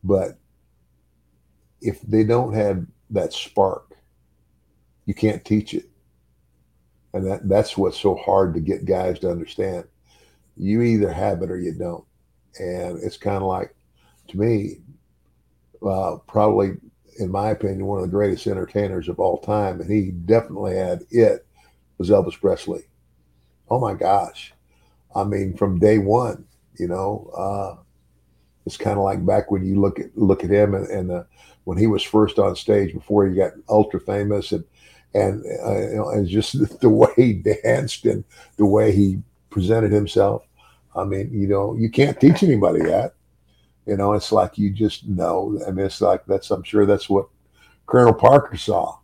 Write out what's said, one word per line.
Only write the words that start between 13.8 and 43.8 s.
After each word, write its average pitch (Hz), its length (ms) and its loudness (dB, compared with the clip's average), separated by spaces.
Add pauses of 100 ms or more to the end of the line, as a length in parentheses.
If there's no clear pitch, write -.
to 92 80 -10
me, 107 400 -2 (1080)
uh, 95 320 -2 (100)
probably, 104 460 2 (460)
in 92 120 -4
my 101 180 -2
opinion, 98 360 -4
one 98 140 -4
of 92 60 -4
the 85 60 -6
greatest 98 360 0
entertainers 95 640 -4
of 85 100 -8
all 90 200 0
time. 98 420 -4
And 85 100 -10
he 101 200 0
definitely 95 640 -2
had 90 340 -4
it, 110 360 4 (520)
was 90 120 -6
Elvis 95 300 2
Presley. - 440 -2 (840)
Oh 120 100 0
my 107 140 -2
gosh. 95 600 -2 (640)
I 98 80 -2
mean, 98 340 -4
from 95 220 0
day 107 180 6
one, 107 480 0 (320)
you 90 100 -4
know, 95 480 -6
uh, 95 460 -8 (840)
it's - 120 -12
kinda 101 240 -2
like 98 240 -2
back 101 260 0
when 95 140 -2
you 98 160 0
look 98 180 0
at, - 180 -12
look 95 260 2
at 92 80 -2
him 101 240 4
and, 95 120 -6
and, 95 240 -6
uh, 87 120 -6 (400)
when 80 140 -6
he 107 100 4
was 104 160 0
first 107 360 2
on 98 160 2
stage 98 380 0
before 98 340 0
he 92 80 -2
got 92 180 0 (160)
ultra 104 300 4
famous 101 520 -4
and, 87 120 -4 (500)
and, 101 300 0 (220)
uh, 101 140 -2
you 101 160 -4
know, 107 140 -4
and 101 180 0
just 104 520 -2
<laughs> - 20 -2
the 120 80 8
way 107 260 4
he 120 180 6
danced 110 720 -2
and 104 180 -2 (340)
the 104 80 2
way 107 260 4
he 98 280 2 (300)
presented 104 420 0
himself. 101 520 2 (520)
I 92 100 -4
mean, 98 260 -6
you 98 160 -2
know, 98 280 0
you 113 140 0
can't 127 300 0
teach 156 240 6
anybody 101 400 2
that. 90 300 0 (720)